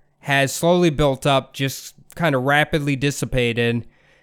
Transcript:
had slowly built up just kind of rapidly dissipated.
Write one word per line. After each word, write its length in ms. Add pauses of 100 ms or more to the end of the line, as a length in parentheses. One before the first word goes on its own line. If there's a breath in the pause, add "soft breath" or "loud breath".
(200)
had 300
slowly 420
built 340
up 280
just 420 (200)
kind 200
of 80
rapidly 520
dissipated. 880 (380 soft breath)